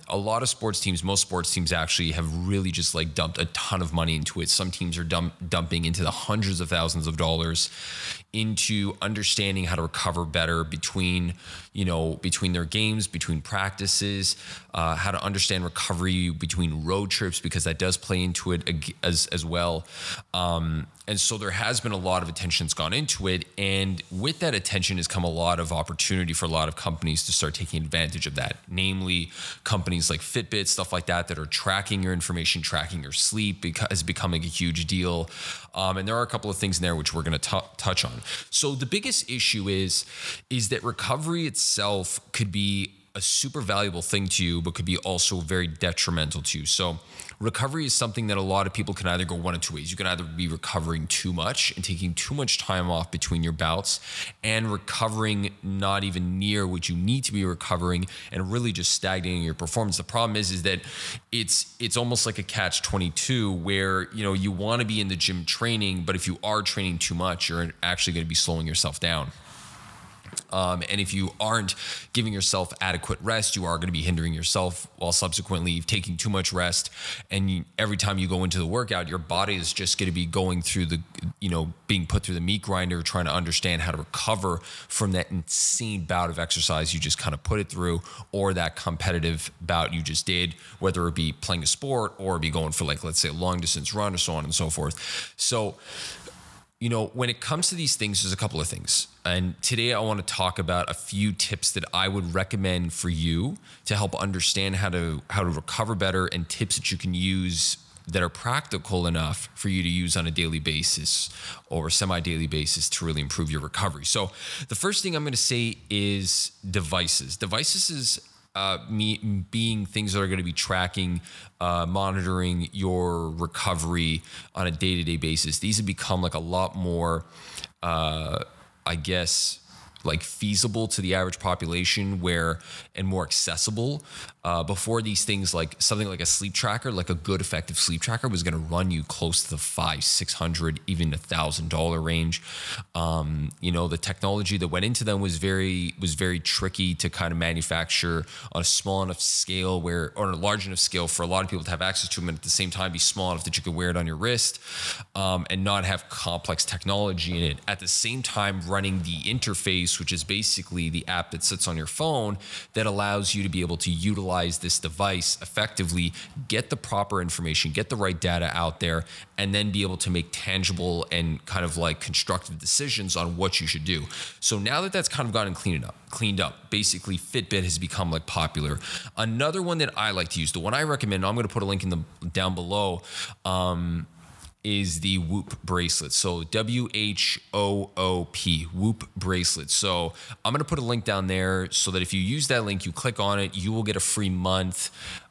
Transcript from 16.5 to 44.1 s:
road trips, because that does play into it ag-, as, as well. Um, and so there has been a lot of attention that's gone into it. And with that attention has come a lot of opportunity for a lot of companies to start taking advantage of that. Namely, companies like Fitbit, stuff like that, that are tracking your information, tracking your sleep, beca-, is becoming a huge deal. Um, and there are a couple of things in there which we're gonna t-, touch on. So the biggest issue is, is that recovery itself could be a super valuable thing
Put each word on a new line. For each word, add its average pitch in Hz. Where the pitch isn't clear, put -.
road 95
trips, 90
because 85
that 82
does 92
play 90
into 90
it 85
ag-, 82
as, 87
as 82
well. 85
Um, 82
and 104
so 113
there 101
has 110
been 113
a 101
lot 90
of 85
attention 85
that's 78
gone 80
into 131
it. 92
And 98
with 110
that 156
attention 92
has 85
come 92
a 85
lot 85
of 82
opportunity 82
for 80
a 82
lot 80
of 78
companies 80
to -
start 76
taking 82
advantage 80
of 73
that. -
Namely, 92
companies 87
like 78
Fitbit, 107
stuff -
like 90
that, 87
that 85
are 78
tracking 95
your 92
information, 85
tracking 78
your 69
sleep, 104
beca-, -
is 90
becoming 85
a 90
huge 85
deal. 87
Um, 95
and 95
there 110
are 120
a 117
couple 107
of 95
things 95
in 85
there 87
which 76
we're 82
gonna 80
t-, -
touch -
on. 120
So 143
the 131
biggest 208
issue 110
is, 95
is 113
that 127
recovery 151
itself 101
could 101
be 101
a 101
super -
valuable 98
thing 98